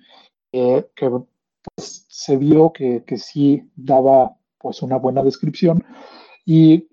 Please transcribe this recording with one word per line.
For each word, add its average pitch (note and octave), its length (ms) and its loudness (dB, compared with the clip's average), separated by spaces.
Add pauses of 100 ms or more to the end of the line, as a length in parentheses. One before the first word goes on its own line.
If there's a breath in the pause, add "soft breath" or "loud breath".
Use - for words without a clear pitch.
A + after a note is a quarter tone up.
(540 soft breath)
eh, B2+ 420 -2
que, C3+ 140 -4
pues, - 1000 -14
se - 300 -6
vio D#3 340 2
que, B2 340 -6
que B2 120 -10
sí C#3+ 580 -4
daba, C3 600 2 (220)
pues, - 220 -14
una C3 160 -6
buena C3 260 -4
descripción. D#3 600 -2 (640 loud breath)
Y, D#3+ 480 4